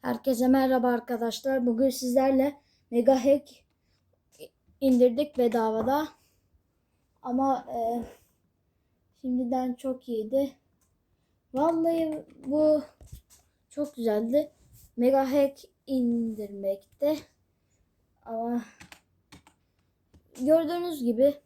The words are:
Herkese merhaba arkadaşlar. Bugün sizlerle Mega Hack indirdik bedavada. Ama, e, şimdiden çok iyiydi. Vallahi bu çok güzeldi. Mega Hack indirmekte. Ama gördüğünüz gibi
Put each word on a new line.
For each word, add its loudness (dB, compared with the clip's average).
Herkese -2
merhaba 4
arkadaşlar. -2
Bugün 2
sizlerle 0
Mega 2
Hack 2
indirdik 2
bedavada. 0
Ama, -2
e, -4
şimdiden -2
çok -8
iyiydi. -2
Vallahi 0
bu 2
çok -8
güzeldi. 0
Mega 2
Hack 2
indirmekte. -4
Ama -6
gördüğünüz 0
gibi 2